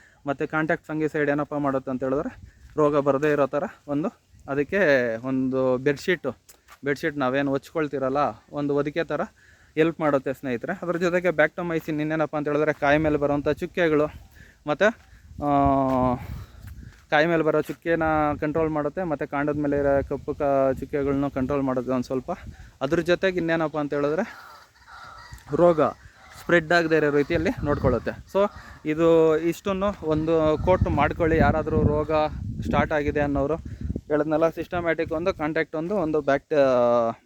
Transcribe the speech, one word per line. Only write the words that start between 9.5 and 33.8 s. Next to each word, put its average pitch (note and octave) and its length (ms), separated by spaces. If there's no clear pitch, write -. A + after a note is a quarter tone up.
ಎಲ್ಪ್ D#3+ 240
ಮಾಡುತ್ತೆ C#3+ 320
ಸ್ನೇಹಿತರೆ. C3+ 500
ಅದ್ರ E3+ 140
ಜೊತೆಗೆ F3 340
ಬ್ಯಾಕ್ಟೋಮೈಸಿನ್ D#3+ 720
ಇನ್ನೇನಪ್ಪ D#3 360
ಅಂತ D3 120
ಹೇಳಿದ್ರೆ D3+ 240
ಕಾಯಿ D3 260
ಮೇಲೆ D#3 180
ಬರೋವಂಥ C#3+ 320
ಚುಕ್ಕೆಗಳು D#3 580
ಮತ್ತು, D3 200
ಆ, C3+ 720
ಕಾಯಿ D#3 160
ಮೇಲೆ E3 160
ಬರೋ D3+ 180
ಚುಕ್ಕೆನ E3 420
ಕಂಟ್ರೋಲ್ D#3+ 300
ಮಾಡುತ್ತೆ, D3+ 320
ಮತ್ತು D3+ 280
ಕಾಂಡದ D3 260
ಮೇಲೆ C#3+ 220
ಇರೋ C#3 300
ಕಪ್ಪು C#3+ 260
ಕ-, C3+ 460
ಚುಕ್ಕೆಗಳ್ನು C#3 500
ಕಂಟ್ರೋಲ್ C#3 320
ಮಾಡುತ್ತೆ B2+ 300
ಒಂದು B2+ 120
ಸ್ವಲ್ಪ. C3 260
ಅದ್ರ D#3 180
ಜೊತೆಗೆ F3 380
ಇನ್ನೇನಪ್ಪ E3 400
ಅಂತ D3 160
ಹೇಳಿದ್ರೆ D3 280
ರೋಗ E3 240
ಸ್ಪ್ರೆಡ್ E3+ 320
ಆಗದೆ E3 240
ಇರೋ D3+ 140
ರೀತಿಯಲ್ಲಿ D#3+ 400
ನೋಡ್ಕೊಳ್ಳುತ್ತೆ. C3 460
So G3 400
ಇದು D#3+ 500
ಇಷ್ಟನ್ನು F#3 680
ಒಂದು D#3 580
ಕೋಟ್ F3+ 180
ಮಾಡ್ಕೊಳ್ಳಿ. D#3+ 560
ಯಾರಾದರೂ D#3 440
ರೋಗ D3+ 300
ಸ್ಟಾರ್ಟ್ D3+ 320
ಆಗಿದೆ D3 280
ಅನ್ನೋರು C#3+ 360